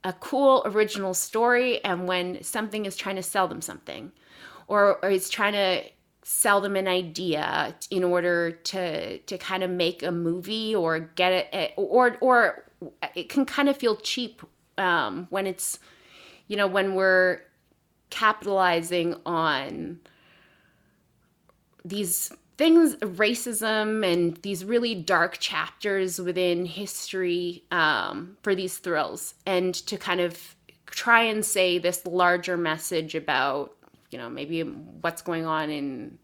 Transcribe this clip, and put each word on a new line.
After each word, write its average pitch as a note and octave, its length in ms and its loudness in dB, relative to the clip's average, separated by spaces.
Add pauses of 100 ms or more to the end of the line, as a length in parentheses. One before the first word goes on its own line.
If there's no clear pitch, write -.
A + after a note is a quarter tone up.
a F#3 80 -2
cool C4+ 540 4
original G#3 460 0
story A#3+ 720 0
and F3+ 220 -2
when F3+ 380 -2
something G#3+ 420 -6
is G3 80 -8
trying G3 220 -6
to F#3 60 -6
sell F#3 260 0
them E3 120 -8
something, - 520 -12 (560)
or, G3+ 360 4
or G3 60 2
is F#3+ 180 2
trying G#3 260 2
to F#3+ 280 2 (400)
sell G3+ 380 2
them G3 160 -2
an F#3+ 100 0
idea E3 880 -2 (160)
in F3+ 140 0
order F3 480 2
to, E3 640 -6
to - 180 -10
kind F#3 280 -4
of F#3 60 -4
make F3 340 -2
a F3+ 80 -2
movie F#3 600 -2
or E3 280 0
get F3+ 320 0 (200)
it, E3 240 -4
or, A#3+ 440 4
or A#3+ 440 4 (520)
it F3 120 -8
can C#4 160 2
kind C#4+ 240 2
of C#4 80 2
feel A3+ 200 0
cheap, - 460 -6 (360)
um, E3+ 520 0
when G3 180 -2
it's, - 320 -6 (640)
you G#3 100 -6
know, G3+ 120 4
when F#3+ 260 2
we're F#3 460 4 (680)
capitalizing F3+ 1080 2 (100)
on D#3+ 720 -2 (1900)
these F#3 460 -4 (280)
things, D#4+ 380 6
racism G#3+ 1080 0
and E3+ 340 2
these F#3+ 260 -6
really A#3 280 0
dark F3 460 0
chapters F#3 840 -4
within F3+ 460 0
history, F3 1040 -4
um, D#3 720 0
for G3+ 100 0
these F#3 260 -2
thrills, D3+ 560 -4 (120)
and F#3 260 0
to - 240 -8
kind F#3 240 -2
of - 360 -6 (300)
try A#3 360 4
and G#3+ 220 0
say F3+ 340 2
this F3 260 -2
larger F3+ 520 2
message D#3+ 580 -2
about, C#3+ 640 -2 (340)
you B2+ 80 -14
know, A#2+ 100 -10
maybe D3 340 -6
what's E3 600 -8
going E3 240 -4
on D#3 240 -2
in C#3 540 -8